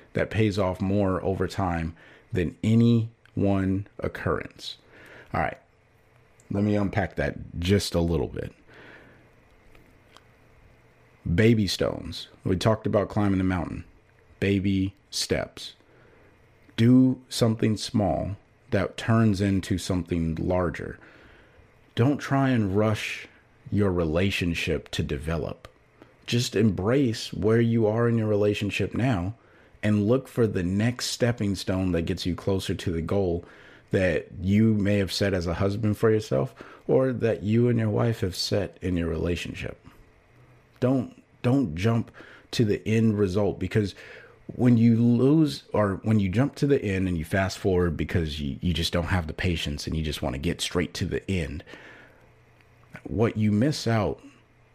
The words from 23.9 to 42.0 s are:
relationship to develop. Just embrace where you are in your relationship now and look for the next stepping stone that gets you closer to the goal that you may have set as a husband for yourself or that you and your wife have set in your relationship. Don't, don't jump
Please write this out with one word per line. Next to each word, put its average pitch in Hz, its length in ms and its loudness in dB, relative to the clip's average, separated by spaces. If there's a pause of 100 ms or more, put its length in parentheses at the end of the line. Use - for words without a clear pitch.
relationship 85 1000 0
to - 100 -4
develop. 73 680 -6 (580)
Just 120 300 -2
embrace 110 760 0
where 110 280 2
you 117 260 2
are 117 220 2
in 117 80 2
your 110 100 0
relationship 104 680 0
now 107 400 0 (480)
and 104 260 2
look 131 180 2
for 117 200 0
the 98 160 -2
next 104 440 -2
stepping 113 480 -2
stone 92 380 -2
that 85 100 0
gets 85 220 -4
you 90 100 -2
closer 95 400 -2
to - 160 -6
the 82 120 -2
goal 87 420 -2 (460)
that 92 360 2 (140)
you 107 340 4
may 101 240 2
have 95 140 -2
set 98 220 0
as 87 120 -2
a 85 80 -2
husband 101 440 0
for 113 120 2
yourself 127 440 0 (340)
or 131 240 2
that 110 300 -2
you 113 260 2
and 117 100 2
your 110 120 0
wife 117 300 0
have 92 160 -4
set - 440 -4
in 90 160 -2
your 85 120 -2
relationship. - 760 -6 (920)
Don't, 127 420 0 (220)
don't 123 320 2
jump 110 360 0 (420)